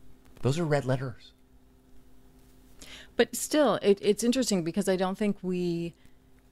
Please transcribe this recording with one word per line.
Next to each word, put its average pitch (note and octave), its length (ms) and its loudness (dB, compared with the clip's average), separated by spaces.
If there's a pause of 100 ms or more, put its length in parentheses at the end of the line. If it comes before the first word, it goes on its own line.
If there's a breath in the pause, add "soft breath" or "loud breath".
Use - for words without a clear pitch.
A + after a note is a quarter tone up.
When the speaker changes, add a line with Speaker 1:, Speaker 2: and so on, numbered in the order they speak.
(420)
Speaker 1:
Those C3+ 160 0
are F3 80 -2
red D3 200 0
letters. B2+ 460 -6 (1800 loud breath)
Speaker 2:
But - 200 2
still, C#4 460 2
it, G3+ 200 4
it's G3+ 220 2
interesting A#3+ 400 2
because F3 260 -2
I F#3+ 60 4
don't F#3 220 -2
think G#3 240 -2
we, F3 520 -2 (580 soft breath)